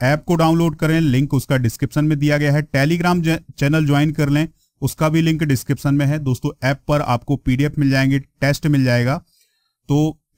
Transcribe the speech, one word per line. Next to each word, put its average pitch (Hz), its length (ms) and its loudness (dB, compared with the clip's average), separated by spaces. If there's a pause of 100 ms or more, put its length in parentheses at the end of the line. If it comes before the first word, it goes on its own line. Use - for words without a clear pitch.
ऐप 147 220 0
को 175 100 0
डाउनलोड 165 420 2
करें, 160 240 0
लिंक 139 340 0
उसका 135 220 0
डिस्क्रिप्शन 127 480 -2
में 151 140 0
दिया 147 200 0
गया 147 140 0
है। 151 160 0
Telegram 170 540 0
ज-, 160 160 0 (200)
चैनल 151 280 0
ज्वाइन 143 240 2
कर 147 180 -2
लें, 147 200 0 (340)
उसका 156 260 -2
भी 160 140 2
लिंक 160 200 0
डिस्क्रिप्शन 143 520 -2
में 143 120 0
है। 147 120 0
दोस्तों, 131 500 -4
ऐप 139 200 -2
पर 147 120 0
आपको 123 360 -4
पीडीएफ़ 139 440 -2
मिल 139 100 2
जाएंगे, 135 280 2
टेस्ट 143 480 -4
मिल 143 180 2
जाएगा। 123 380 0 (680)
तो 151 300 0 (200)